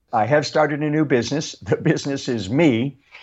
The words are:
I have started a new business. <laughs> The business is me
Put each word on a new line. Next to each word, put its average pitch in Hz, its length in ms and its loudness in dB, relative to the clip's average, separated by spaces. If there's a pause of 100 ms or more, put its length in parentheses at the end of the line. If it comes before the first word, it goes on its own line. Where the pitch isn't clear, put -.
(140)
I 110 120 2
have 147 200 2
started 151 360 0
a 151 80 -2
new 151 160 2
business. 135 540 -2
<laughs> - 40 -20
The - 140 -2
business 143 500 -2
is 107 220 -4
me 135 480 2 (260)